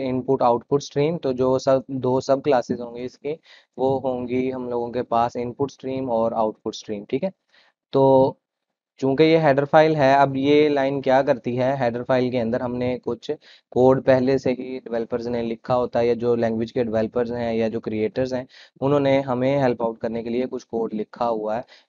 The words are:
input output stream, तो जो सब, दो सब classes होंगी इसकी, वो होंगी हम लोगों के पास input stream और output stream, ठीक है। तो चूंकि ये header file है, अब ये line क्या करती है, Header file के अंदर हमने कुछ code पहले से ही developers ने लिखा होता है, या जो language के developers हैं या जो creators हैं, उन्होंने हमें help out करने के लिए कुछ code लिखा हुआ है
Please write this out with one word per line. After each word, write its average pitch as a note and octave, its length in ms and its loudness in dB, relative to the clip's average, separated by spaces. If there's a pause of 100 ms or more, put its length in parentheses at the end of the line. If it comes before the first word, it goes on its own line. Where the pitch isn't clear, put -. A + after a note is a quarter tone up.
input C3 380 -2
output B2 420 0
stream, D#3 380 -2
तो C3+ 120 -2
जो C3 260 0
सब, C3+ 320 2
दो B2+ 300 -2
सब C3+ 200 0
classes B2+ 380 0
होंगी A#2+ 240 -12
इसकी, B2+ 300 -10 (440)
वो C3 220 0
होंगी B2+ 500 -4
हम B2+ 200 -8
लोगों A#2+ 220 -4
के B2 120 -4
पास A#2+ 320 -2
input B2 360 -6
stream C3 380 -8
और A2+ 240 0
output A2 420 -4
stream, G#2 300 -12
ठीक C3 180 -4
है। F#3+ 80 -4 (640)
तो C3+ 440 4 (640)
चूंकि C3+ 240 2
ये D#3+ 140 6
header C#3 280 4
file D#3 300 4
है, C#3 200 4
अब C#3 220 2
ये D3 320 4
line C#3 320 0
क्या C3+ 200 2
करती B2+ 340 -2
है, B2+ 220 0
Header A#2+ 260 -2
file B2+ 280 0
के B2+ 60 -2
अंदर A#2 240 -2
हमने B2 360 -4
कुछ A#2 340 -8 (400)
code C3 320 4
पहले C3 360 4
से C3 120 -2
ही B2+ 280 -6
developers A#2 480 -6
ने A#2+ 140 -4
लिखा A#2 320 -4
होता B2 260 -2
है, A#2 80 2
या A#2+ 60 4
जो A#2 220 0
language A2+ 360 -2
के B2+ 120 -2
developers A2+ 480 -2
हैं A#2 220 -4
या A2+ 160 0
जो A#2 100 -6
creators A2+ 540 -4
हैं, B2+ 140 -6 (340)
उन्होंने C#3 400 2
हमें C3+ 400 0
help A#2+ 220 0
out A2+ 160 -4
करने A2+ 240 -6
के A#2 60 -8
लिए B2 160 -2
कुछ B2+ 180 -8
code A2+ 300 -6
लिखा G#2+ 320 -4
हुआ G#2+ 300 -2
है B2 80 -6 (260)